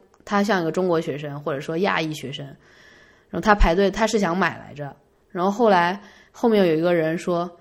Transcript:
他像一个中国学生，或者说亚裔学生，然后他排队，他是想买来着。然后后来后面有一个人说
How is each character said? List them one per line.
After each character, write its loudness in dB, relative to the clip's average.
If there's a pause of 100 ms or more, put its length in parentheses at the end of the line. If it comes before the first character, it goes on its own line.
(240)
他 0
像 0
一 -2
个 -2
中 0
国 2
学 -6
生， -10
或 -6
者 -4
说 -6
亚 0
裔 -4
学 -12
生， -12
然 -20
后 -6
他 4
排 4
队， 4
他 -2
是 2
想 0
买 -2
来 -18
着。 -12 (360)
然 -4
后 2
后 2
来 2 (320)
后 -2
面 4
有 4
一 0
个 2
人 0
说 -4 (120)